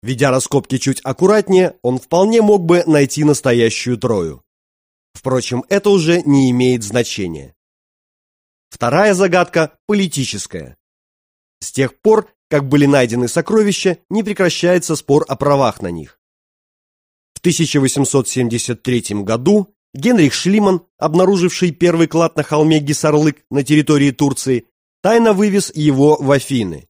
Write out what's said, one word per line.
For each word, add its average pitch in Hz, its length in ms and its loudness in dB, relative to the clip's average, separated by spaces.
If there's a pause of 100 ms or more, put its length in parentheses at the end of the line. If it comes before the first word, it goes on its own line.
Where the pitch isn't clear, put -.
Ведя 127 260 -2
раскопки 131 480 -2
чуть 131 260 -4
аккуратнее, 185 760 0
он 127 160 -2
вполне 214 460 0
мог 208 220 2
бы 175 200 2
найти 147 380 2
настоящую 123 720 0
Трою. 92 460 -4 (680)
Впрочем, 127 560 -4
это 196 200 0
уже 175 320 2
не 139 300 2
имеет 123 320 0
значения. 98 720 -6 (1120)
Вторая 170 440 0
загадка — 175 600 -2 (140)
политическая. 123 880 -6 (840)
С - 120 -14
тех 131 280 -4
пор, 220 320 2 (180)
как 139 200 0
были 143 160 4
найдены 123 420 2
сокровища, 196 720 0 (120)
не 214 140 -2
прекращается 175 720 -2
спор 147 320 0
о 131 80 -4
правах 139 460 0
на 92 80 -8
них. 82 320 -14 (1120)
В - 80 -20
тысяча 156 400 0
восемьсот 135 480 0
семьдесят 120 540 -4
третьем 107 420 -4
году 139 500 0 (180)
Генрих 160 400 2
Шлиман, 196 500 0 (140)
обнаруживший 175 720 0
первый 165 360 0
клад 165 300 -2
на 151 60 -4
холме 151 360 2
Гисарлык 151 680 -2
на 139 140 -2
территории 147 480 2
Турции, 131 560 -4 (340)
тайно 226 320 2
вывез 202 420 0
его 147 420 2
в 135 140 0
Афины. 110 580 -2